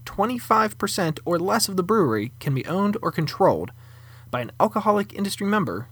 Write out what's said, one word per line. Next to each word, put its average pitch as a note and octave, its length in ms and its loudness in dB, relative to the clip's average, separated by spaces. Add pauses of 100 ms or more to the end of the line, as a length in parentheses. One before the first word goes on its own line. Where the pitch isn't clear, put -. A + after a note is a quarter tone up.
twenty-five A3 720 0
percent F3+ 480 -2
or E3+ 140 0
less G3+ 280 0
of F#3+ 120 -4
the F#3 40 2
brewery C3+ 580 2
can C#3 140 -2
be B2+ 120 -2
owned G3+ 340 0
or E3 100 -2
controlled C#3+ 600 2 (600)
by B2 120 -2
an A2+ 180 -10
alcoholic G#3 540 0
industry G3 320 -4
member C3+ 460 0